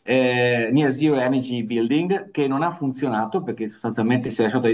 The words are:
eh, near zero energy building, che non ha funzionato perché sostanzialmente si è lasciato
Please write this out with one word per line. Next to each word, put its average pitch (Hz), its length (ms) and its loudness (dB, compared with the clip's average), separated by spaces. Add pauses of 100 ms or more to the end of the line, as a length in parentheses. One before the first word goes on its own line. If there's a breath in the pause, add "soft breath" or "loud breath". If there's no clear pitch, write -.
eh, 123 720 2
near 143 180 4
zero 143 300 2
energy 127 420 -2
building, 143 680 -2
che 143 160 0
non 135 160 -2
ha 175 80 -2
funzionato 127 720 -2
perché 110 240 -6
sostanzialmente 113 640 -2
si - 100 -2
è 113 40 4
lasciato 117 280 0